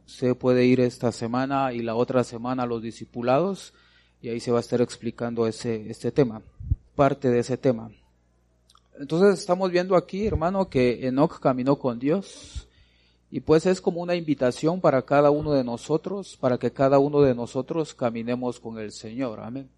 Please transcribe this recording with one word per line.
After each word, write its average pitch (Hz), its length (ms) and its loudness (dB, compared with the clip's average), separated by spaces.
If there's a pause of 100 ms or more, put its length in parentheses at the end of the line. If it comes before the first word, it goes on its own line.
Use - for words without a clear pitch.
Se 127 300 -2
puede 127 320 2
ir 127 140 6
esta 123 320 -2
semana 131 600 -4
y 120 80 -8
la 113 140 -4
otra 123 300 2
semana 123 400 -6
a - 20 -2
los 117 160 -4
discipulados 127 920 -2 (480)
y 127 80 -12
ahí 117 100 -6
se 123 140 -4
va 120 60 4
a - 20 0
estar 123 220 0
explicando 117 640 -4
ese, 110 440 -6
este 117 220 -6
tema, 110 300 0 (520)
parte 139 360 2
de 120 80 2
ese 120 180 -2
tema. 113 340 0 (1080)
Entonces 175 420 4
estamos 185 300 0
viendo 180 260 2
aquí, 190 300 -2
hermano, 190 420 0
que 123 380 0
Enoc 139 340 2
caminó 135 380 2
con 117 200 -4
Dios - 680 -4 (600)
y 143 100 -8
pues 156 240 4
es 185 160 2
como 175 220 -4
una 175 120 -4
invitación 156 680 -2
para 135 180 4
cada 143 300 4
uno 151 220 0
de 135 120 2
nosotros, 160 720 -6
para 123 220 0
que 120 120 -2
cada 139 280 4
uno 143 240 4
de 131 120 4
nosotros 156 600 -6
caminemos 120 680 -4
con 113 180 -12
el 107 140 -10
Señor, 113 480 -8
amén, 127 380 -12